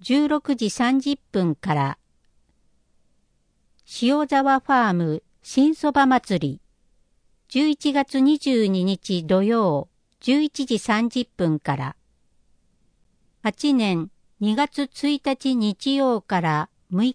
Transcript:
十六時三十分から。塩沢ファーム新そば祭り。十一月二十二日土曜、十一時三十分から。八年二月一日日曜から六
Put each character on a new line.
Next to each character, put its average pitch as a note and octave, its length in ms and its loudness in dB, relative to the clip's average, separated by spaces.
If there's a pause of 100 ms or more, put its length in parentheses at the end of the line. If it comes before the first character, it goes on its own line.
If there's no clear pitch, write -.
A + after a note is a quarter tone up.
十 C#4+ 280 0
六 C#4+ 280 -2
時 G#3+ 140 -2
三 C4 300 0
十 C#4 160 -4 (160)
分 F3 220 0
か D#3+ 200 -4
ら。 C#3 240 -2 (2000)
塩 C#4+ 260 2
沢 C4+ 320 2
フ - 120 -20
ァ A#3 180 2
ー F3+ 40 0
ム D#3+ 280 -2 (200)
新 D4 320 2
そ D4+ 160 -2
ば C4+ 160 4
祭 A#3+ 320 0
り。 C#3+ 220 -6 (880)
十 D4 200 0
一 D4 240 -2
月 C4+ 280 0
二 C#4+ 180 4
十 A#3 280 0
二 F#3+ 180 0
日 F#3 400 -4
土 F#3 180 2
曜、 G3+ 460 0 (320)
十 C#4+ 220 2
一 C#4+ 240 -4
時 A3 120 -2
三 A3+ 300 -2
十 A#3+ 160 -4 (120)
分 D#3+ 220 0
か C#3 180 -4
ら。 C#3 200 -8 (1500)
八 C#4 320 -2
年 F#3+ 360 0 (300)
二 G#3+ 160 0
月 C#4+ 320 -2
一 C#4+ 320 -4
日 C4+ 340 -2
日 A3 420 -2
曜 B3+ 240 0
か F#3 200 -2
ら D#3 280 -2 (220)
六 A3 240 0